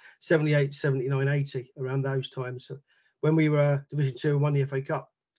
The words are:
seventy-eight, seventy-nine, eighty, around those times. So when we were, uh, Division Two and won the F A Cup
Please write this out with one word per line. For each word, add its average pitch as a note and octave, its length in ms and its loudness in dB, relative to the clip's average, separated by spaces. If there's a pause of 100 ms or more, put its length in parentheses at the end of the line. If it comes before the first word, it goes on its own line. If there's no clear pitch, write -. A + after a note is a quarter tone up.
(200)
seventy-eight, D3 540 2
seventy-nine, C3+ 560 0
eighty, C#3 480 -4
around C3+ 240 -4
those C3+ 280 -4
times. B2 380 -10
So C3+ 100 -12 (440)
when D#3 140 4
we D#3 120 4
were, D3+ 120 2
uh, C#3+ 200 2 (120)
Division C#3+ 260 -2
Two D3+ 140 0
and C#3+ 100 2
won D3 120 2
the C#3 100 2
F C3+ 100 -4
A C3+ 80 -2
Cup C#3 280 -6 (300)